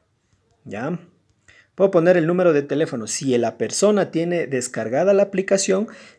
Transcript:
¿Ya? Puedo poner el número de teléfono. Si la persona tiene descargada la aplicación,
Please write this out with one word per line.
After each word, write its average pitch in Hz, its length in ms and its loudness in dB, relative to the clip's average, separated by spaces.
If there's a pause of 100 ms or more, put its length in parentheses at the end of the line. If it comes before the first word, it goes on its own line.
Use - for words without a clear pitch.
(640)
¿Ya? 127 360 -8 (720)
Puedo 190 160 2
poner 180 260 4
el 160 120 0
número 180 240 4
de 143 100 2
teléfono. 143 460 -4
Si 135 300 -2
la 113 200 -2
persona 196 540 0
tiene 170 340 -2
descargada 131 680 -2
la 196 100 4
aplicación, 196 640 -2 (300)